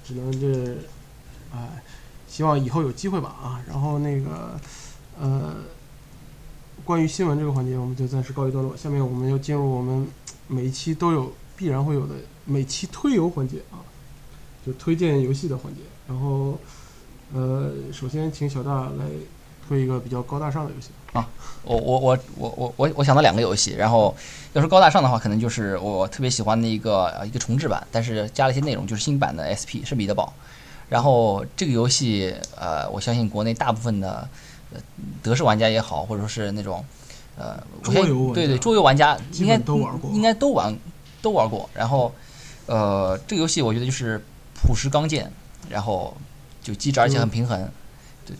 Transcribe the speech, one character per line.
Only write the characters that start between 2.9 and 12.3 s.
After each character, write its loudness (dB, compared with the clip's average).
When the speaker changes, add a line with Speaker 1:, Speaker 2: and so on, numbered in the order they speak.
Speaker 1:
机 -6
会 -2
吧 -8
啊。 -8
然 -6
后 0
那 0
个， -8
呃， -2
关 2
于 4
新 0
闻 2
这 0
个 0
环 0
节， -2
我 -2
们 -4
就 -2
暂 -2
时 -8
告 -2
一 0
段 -2
落。 -4
下 -8
面 0
我 -2
们 -2
要 2
进 -2
入 2
我 0
们 -2
每 -2
一 -2
期 -4
都 0
有， 0
必 -4
然 2
会 0
有 -2
的 -8